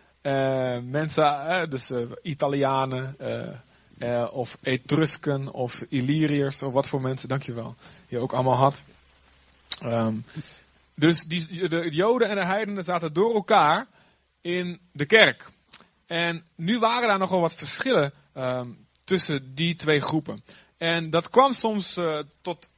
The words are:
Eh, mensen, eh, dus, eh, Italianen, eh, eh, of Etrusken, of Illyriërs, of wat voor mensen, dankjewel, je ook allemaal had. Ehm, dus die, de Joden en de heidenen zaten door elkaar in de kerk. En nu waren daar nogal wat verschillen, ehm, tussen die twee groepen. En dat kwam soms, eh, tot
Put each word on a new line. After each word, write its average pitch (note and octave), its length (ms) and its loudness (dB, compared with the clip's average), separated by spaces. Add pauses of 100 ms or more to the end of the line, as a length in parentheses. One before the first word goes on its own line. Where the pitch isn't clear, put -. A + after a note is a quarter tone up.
(220)
Eh, C3 580 0
mensen, D3 680 0
eh, E3+ 220 0
dus, C3 200 -6
eh, B2 120 -2 (200)
Italianen, C3+ 960 -2
eh, A#2 360 -8 (440)
eh, A#2+ 360 -2
of B2 280 -8
Etrusken, C#3 880 -2
of A#2+ 380 -6
Illyriërs, C#3+ 760 0
of C3+ 100 -6
wat C3+ 140 0
voor C3+ 140 -4
mensen, C3 280 -6
dankjewel, B2+ 460 -6 (320)
je A#2+ 120 -6
ook B2+ 140 -4
allemaal B2+ 220 2
had. C3+ 260 4 (1000)
Ehm, A2+ 360 0 (800)
dus D#3+ 280 4
die, E3+ 460 -6
de E3+ 220 -2
Joden G#3+ 380 2
en G#3 60 -2
de F#3+ 100 0
heidenen G3 380 -2
zaten E3 300 -4
door G#3+ 200 2
elkaar G3 540 4 (540)
in F3 380 -4 (120)
de D3 140 -4
kerk. E3+ 440 6 (560)
En E3+ 380 -2 (120)
nu G3 240 -2
waren A#3 280 2
daar G3+ 100 4
nogal F#3+ 240 2
wat E3 120 0
verschillen, D#3+ 600 0 (200)
ehm, B2+ 340 -4 (360)
tussen C#3 520 -2
die E3 200 0
twee D3+ 260 2
groepen. C#3+ 420 -4 (340)
En E3 320 -2
dat E3 200 0
kwam C4 240 6
soms, G#3+ 440 -2
eh, D#3+ 220 -2 (220)
tot - 360 -10